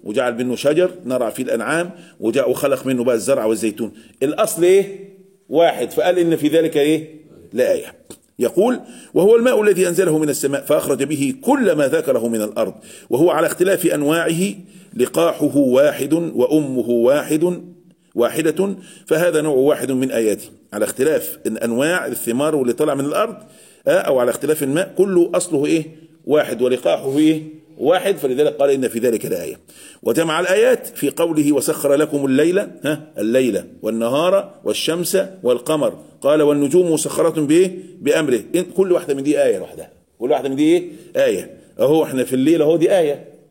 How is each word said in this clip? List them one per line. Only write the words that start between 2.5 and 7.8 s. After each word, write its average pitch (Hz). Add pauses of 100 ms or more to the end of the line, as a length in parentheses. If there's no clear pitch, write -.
منه 127
بقى 123
الزرع 117
والزيتون. 110 (300)
الأصل 165
إيه؟ 190 (400)
واحد. 143
فقال: 180
"إن 165
في 147
ذلك 160
إيه؟ 156 (440)
لآية". - (440)